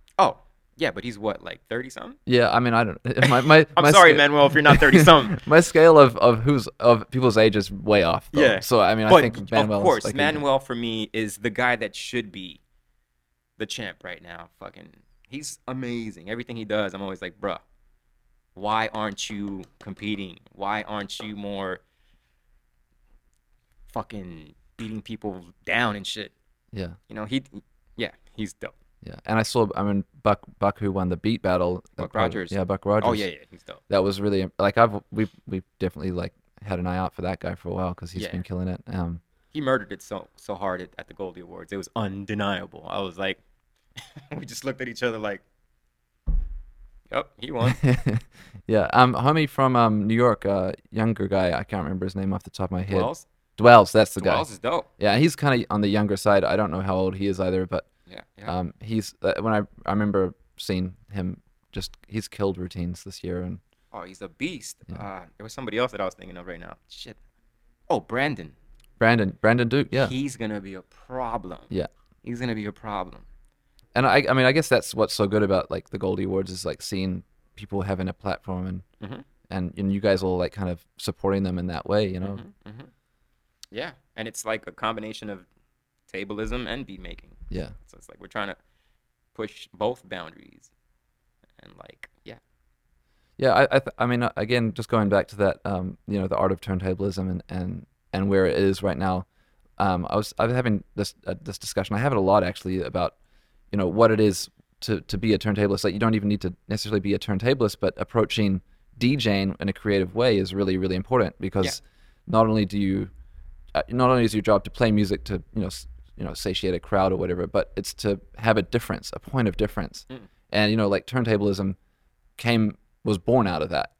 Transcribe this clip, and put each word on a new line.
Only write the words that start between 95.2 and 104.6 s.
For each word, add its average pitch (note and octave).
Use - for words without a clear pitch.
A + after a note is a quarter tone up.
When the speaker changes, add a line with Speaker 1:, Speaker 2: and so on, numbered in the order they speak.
Speaker 2:
to -
that, G2+
um, F#2
you G2+
know, F#2+
the F#2+
art F#2+
of F2+
turntablism F#2
and, F2+
and, F#2
and F#2+
where F#2+
it D2
is F#2+
right F2+
now. F#2
Um, F#2
I -
was, G#2+
I -
was A#2
having B2
this, G2+
uh, F#2
this G2
discussion. -
I G#2
have C#3
it A#2+
a G2
lot F#2+
actually F#2
about, F2
you -
know, F#2+
what A2
it G#2+
is G#2